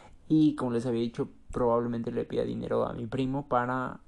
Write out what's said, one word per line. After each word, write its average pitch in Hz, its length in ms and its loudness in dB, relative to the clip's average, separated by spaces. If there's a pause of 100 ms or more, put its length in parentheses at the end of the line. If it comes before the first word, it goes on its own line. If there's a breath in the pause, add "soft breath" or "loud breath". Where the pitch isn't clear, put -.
(280 loud breath)
Y 156 260 6
como 127 160 -4
les 117 160 0
había 117 160 0
dicho, 120 260 -2 (240)
probablemente 120 600 0
le 117 120 -2
pida - 200 -2
dinero 117 420 -2
a - 80 -6
mi 120 140 -8
primo 135 400 -2
para 127 600 0